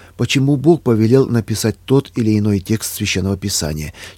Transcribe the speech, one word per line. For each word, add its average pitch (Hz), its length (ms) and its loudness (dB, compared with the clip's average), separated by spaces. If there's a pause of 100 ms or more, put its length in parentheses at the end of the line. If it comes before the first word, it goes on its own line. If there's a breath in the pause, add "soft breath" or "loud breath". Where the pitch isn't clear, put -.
(160 loud breath)
почему 139 400 0
Бог 151 260 2
повелел 117 440 4
написать 110 580 -2
тот 135 300 0
или 110 240 0
иной 104 220 0
текст - 340 -4
Священного 98 420 -2
Писания, 78 560 -6 (260 loud breath)